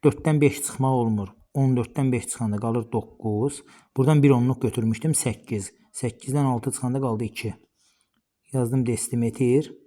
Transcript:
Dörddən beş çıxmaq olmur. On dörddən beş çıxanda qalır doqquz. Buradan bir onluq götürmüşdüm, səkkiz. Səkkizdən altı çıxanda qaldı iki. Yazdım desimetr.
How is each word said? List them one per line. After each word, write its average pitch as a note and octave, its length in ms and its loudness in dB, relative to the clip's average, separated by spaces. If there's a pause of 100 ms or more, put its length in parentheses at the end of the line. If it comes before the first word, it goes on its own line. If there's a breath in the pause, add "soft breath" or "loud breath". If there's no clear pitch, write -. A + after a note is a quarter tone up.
Dörddən D#3 380 2
beş C#3+ 240 4
çıxmaq C3 360 0
olmur. G#2+ 280 -2 (240)
On C3+ 240 2
dörddən C3 340 -2
beş A#2+ 220 -2
çıxanda G#2 240 -4
qalır A2+ 340 -4
doqquz. A2 720 -4 (360 loud breath)
Buradan C#3+ 260 4
bir C#3 120 8
onluq B2 260 0
götürmüşdüm, A2+ 520 0
səkkiz. - 580 -4 (300 soft breath)
Səkkizdən C3 440 -2
altı B2 260 -2
çıxanda C3 300 -4
qaldı A#2 220 -2
iki. G#2+ 300 -6 (1000)
Yazdım B2+ 320 0
desimetr. A#2+ 840 0 (160)